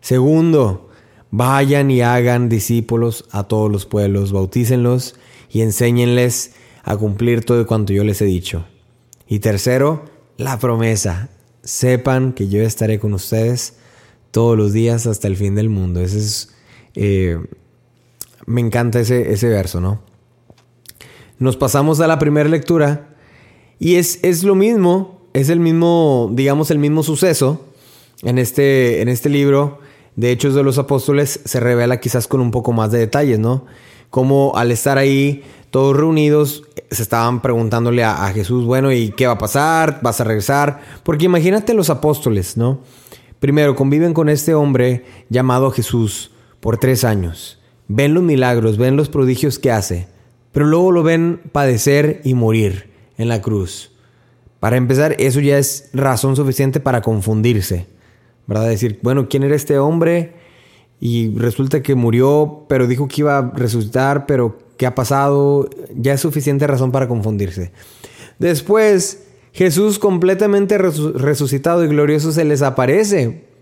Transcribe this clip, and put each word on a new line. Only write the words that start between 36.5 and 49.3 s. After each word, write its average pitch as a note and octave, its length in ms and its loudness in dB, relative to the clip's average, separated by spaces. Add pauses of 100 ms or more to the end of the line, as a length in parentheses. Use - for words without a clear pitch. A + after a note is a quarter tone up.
se G#2 100 -4
estaban A#2 400 0
preguntándole A#2 600 0
a, G#2 220 -2
a G2 80 -2
Jesús, A#2 320 -2
"Bueno, C3 260 0
¿y A#2 200 0
qué C3 140 -2
va B2 80 2
a G#2 40 -2
pasar? D3+ 640 0
¿Vas A#2 160 -2
a A#2+ 60 0
regresar?". C#3 560 -2 (220)
Porque D#3 220 0
imagínate F#3 480 2
los F#3+ 160 2
apóstoles, B2+ 680 -2
¿no? B2+ 240 0 (580)
Primero, C#3+ 360 2
conviven D3+ 380 2
con D3+ 140 2
este D3+ 260 2
hombre B2+ 520 2 (240)
llamado B2+ 420 2
Jesús A2+ 600 -4 (280)
por A2+ 180 -2
tres B2+ 280 0
años. F#2+ 540 -4 (280)
Ven C#3 260 0
los F3 80 2
milagros, B2 560 2
ven B2+ 200 2
los D3+ 100 0
prodigios C3+ 520 0